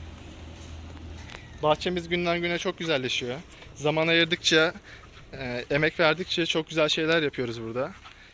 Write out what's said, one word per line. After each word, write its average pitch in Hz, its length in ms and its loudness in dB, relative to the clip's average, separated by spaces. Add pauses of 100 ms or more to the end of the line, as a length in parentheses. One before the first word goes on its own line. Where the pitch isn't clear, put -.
(1600)
Bahçemiz 170 460 2
günden 175 320 2
güne 175 160 0
çok 175 200 -4
güzelleşiyor. 131 640 0 (360)
Zaman 156 320 2
ayırdıkça, 165 640 4 (600)
e, 123 360 -6
emek 151 300 2
verdikçe 165 460 2
çok 160 240 -2
güzel 156 200 4
şeyler 160 340 2
yapıyoruz 120 380 -2
burada. 123 320 -4 (400)